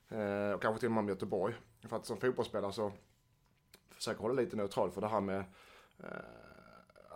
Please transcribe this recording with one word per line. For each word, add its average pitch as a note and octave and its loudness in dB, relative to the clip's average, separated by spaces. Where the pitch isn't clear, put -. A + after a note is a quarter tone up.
Eh, G2+ 2
och F2+ 0
kanske A2 2
till B2+ 2
och A2+ 4
med A2 4
om G#2 2
Göteborg. G2 0
För A2+ -2
att - -6
som A2+ -4
fotbollsspelare A2 0
så G#2 0
försöker - -4
hålla A2 2
lite A#2 0
neutral, G2+ 2
för G2 -4
det G#2+ 2
här G#2+ 4
med, G2 0
eh, - -14